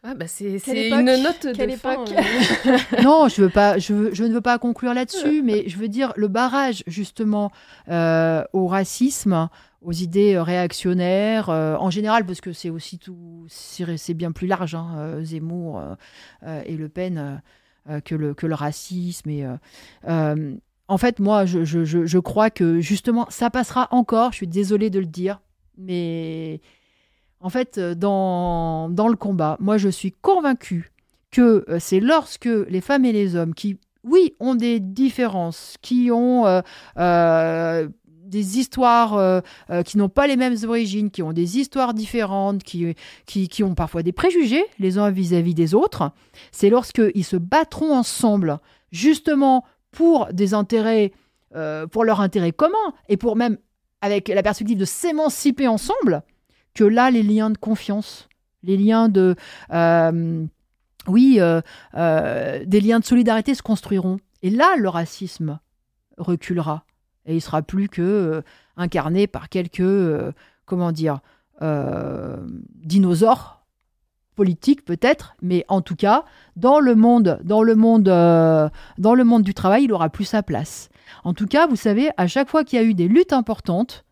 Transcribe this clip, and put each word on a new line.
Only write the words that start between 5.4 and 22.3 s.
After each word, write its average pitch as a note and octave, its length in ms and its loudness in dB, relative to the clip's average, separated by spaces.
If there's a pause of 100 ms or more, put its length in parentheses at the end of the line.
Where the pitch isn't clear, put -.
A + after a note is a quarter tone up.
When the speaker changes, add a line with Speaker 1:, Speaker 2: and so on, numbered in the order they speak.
Speaker 3:
mais G#3+ 260 0
je E3+ 80 -10
veux A3 120 -6
dire, A#3+ 280 -4
le G#3 120 0
barrage, B3+ 580 -2
justement, G#3 640 -4 (400)
euh, E3 520 0 (120)
au F#3+ 140 0
racisme, F#3+ 800 -2 (320)
aux E3+ 100 -10
idées, F#3 420 0
euh, F3 80 0
réactionnaires, F3+ 1080 -2
euh, D#3 260 -2
en F#3+ 140 -2
général, G#3+ 340 -2
parce F3+ 160 -10
que F3+ 140 -12
c'est F3 160 -10
aussi E3 280 -14
tout, E3+ 500 -20
c'est, - 500 -10
c'est E3+ 160 -8
bien E3 180 -6
plus F#3 140 -8
large, F3+ 300 -4
hein, E3 200 -10
euh, D#3 280 -10
Zemmour, D#3+ 560 -10
euh, D2 140 -12 (500)
euh, D#3 200 -12
et D#3+ 120 -10
Le D#3 120 -10
Pen, F3+ 300 -8
euh, C#3 160 -10 (560)
euh, D3 100 -8
que - 140 -10
le, D3+ 200 -4
que E3 120 -8
le D#3+ 80 -2
racisme. E3+ 760 -8
Et, D3 160 -6
euh, B2+ 120 -10 (520)
euh, D#3 460 -2 (320)
en G3 100 -2
fait, A#3+ 220 0
moi, G3+ 260 2
je, F3 200 -2
je, E3 200 -2
je, E3 220 -2
je E3+ 120 2
crois G#3+ 320 0